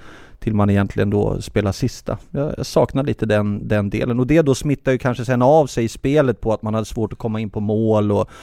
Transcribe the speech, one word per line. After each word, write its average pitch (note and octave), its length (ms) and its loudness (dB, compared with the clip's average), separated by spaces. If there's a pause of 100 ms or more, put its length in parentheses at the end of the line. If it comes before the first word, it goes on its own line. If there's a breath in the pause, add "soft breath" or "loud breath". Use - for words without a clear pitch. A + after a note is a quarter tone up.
(380 loud breath)
till A2 160 -4
man G2+ 160 4
egentligen G2+ 400 0
då G#2 320 0
spelar G2+ 300 -2
sista. - 460 -6 (120)
Jag, C#3+ 260 -4
jag - 100 -6
saknar C#3 360 0
lite B2 240 -2
den, G#2 420 0
den G#2 220 0
delen. A#2+ 300 -2
Och B2+ 60 0
det D#3 160 4
då C#3 120 4
smittar C3+ 380 -2
ju B2+ 60 0
kanske B2 260 -2
sen A#2+ 180 2
av D3 240 6
sig A#2+ 180 -2
i A#2 40 0
spelet C3+ 520 0
på A2 120 -2
att G#2+ 100 -4
man G#2+ 120 -4
hade A2 120 -2
svårt G#2+ 260 -4
att - 60 -16
komma A2 220 -4
in A2 100 -6
på A2+ 100 -8
mål G#2+ 520 2
och, G2+ 180 0 (120 loud breath)